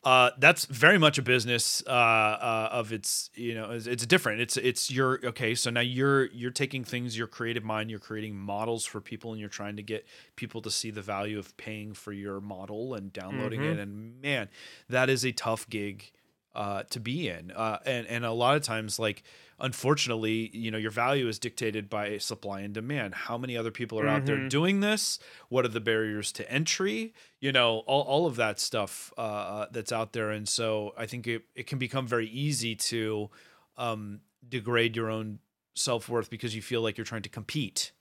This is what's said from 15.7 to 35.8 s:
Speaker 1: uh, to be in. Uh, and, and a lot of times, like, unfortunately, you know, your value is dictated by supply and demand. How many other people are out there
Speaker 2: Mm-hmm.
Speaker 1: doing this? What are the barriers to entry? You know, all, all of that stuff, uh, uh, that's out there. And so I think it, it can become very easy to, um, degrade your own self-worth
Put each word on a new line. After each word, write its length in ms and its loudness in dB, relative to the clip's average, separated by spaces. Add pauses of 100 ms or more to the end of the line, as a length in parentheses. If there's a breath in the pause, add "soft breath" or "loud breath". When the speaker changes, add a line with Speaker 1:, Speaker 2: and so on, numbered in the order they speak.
Speaker 1:
uh, 300 -4
to 140 -10
be 300 -4
in. 240 -8
Uh, 340 -2
and, 220 -2
and 160 -2
a 80 0
lot 240 6
of 60 2
times, 360 -4
like, 240 0 (380 loud breath)
unfortunately, 920 2
you 200 -6
know, 60 -2
your 120 0
value 380 2
is 100 -4
dictated 500 -4
by 300 -4
supply 440 -6
and 120 -8
demand. 400 -4
How 240 -6
many 180 -4
other 140 -2
people 300 -4
are 80 2
out 180 2
there 100 2
Speaker 2:
Mm-hmm. 120 -4
Speaker 1:
doing 320 4
this? 400 0 (280 loud breath)
What 160 2
are 40 2
the 120 -2
barriers 520 0
to 180 -10
entry? 640 0 (260 loud breath)
You 120 -2
know, 340 6
all, 160 4
all 240 4
of 100 0
that 220 2
stuff, 580 -4
uh, 40 -6
uh, 500 -4
that's 220 -6
out 200 -2
there. 200 -2
And 160 -6
so 500 0
I 80 -6
think 220 -6
it, 140 -2 (120)
it 140 -10
can 100 -4
become 300 -2
very 180 2
easy 480 -2
to, 560 -2 (460 loud breath)
um, 460 -6 (260)
degrade 480 2
your 120 -2
own 300 -6 (380)
self-worth 540 -2